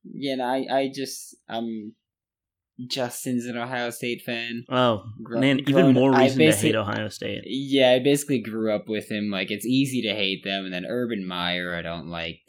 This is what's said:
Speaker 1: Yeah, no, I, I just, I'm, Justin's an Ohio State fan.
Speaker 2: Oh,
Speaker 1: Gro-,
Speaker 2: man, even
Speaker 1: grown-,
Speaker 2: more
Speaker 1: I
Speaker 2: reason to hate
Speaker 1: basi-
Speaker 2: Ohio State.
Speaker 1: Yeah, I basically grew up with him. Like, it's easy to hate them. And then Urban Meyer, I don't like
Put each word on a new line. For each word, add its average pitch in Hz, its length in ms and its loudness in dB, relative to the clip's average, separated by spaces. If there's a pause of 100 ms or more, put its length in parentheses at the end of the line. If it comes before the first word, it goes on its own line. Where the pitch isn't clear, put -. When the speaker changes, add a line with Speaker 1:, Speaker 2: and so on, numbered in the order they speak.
Speaker 1:
Yeah, 135 320 -6
no, 127 100 -4
I, 131 240 -2
I 135 240 0
just, 135 440 -10 (100)
I'm, 113 460 -8 (920)
Justin's 123 600 -4
an 120 120 -8
Ohio 120 340 -4
State 120 320 -6
fan. 117 460 -6
Speaker 2:
Oh, 123 340 2 (200)
Speaker 1:
Gro-, 117 160 -6
Speaker 2:
man, 135 220 4
even 139 120 0
Speaker 1:
grown-, 135 200 8
Speaker 2:
more 127 200 6
Speaker 1:
I 127 120 8
Speaker 2:
reason 135 140 2
to - 140 8
hate 110 220 2
Speaker 1:
basi- - 20 0
Speaker 2:
Ohio 107 300 -2
State. - 380 -8
Speaker 1:
Yeah, 135 460 4
I 127 120 6
basically 143 380 2
grew 110 340 -2
up 104 140 -6
with 107 200 -4
him. 104 220 -2
Like, 95 200 -2
it's 101 140 -6
easy 127 360 0
to 104 120 -2
hate 98 300 -2
them. 98 220 -4
And 92 80 -8
then 90 120 -6
Urban 117 400 -4
Meyer, 87 480 -4
I 85 80 -6
don't 82 280 -8
like 82 400 -8